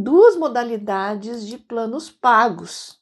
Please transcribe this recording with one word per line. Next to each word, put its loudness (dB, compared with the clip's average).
duas 6
modalidades -6
de -12
planos -8
pagos, -2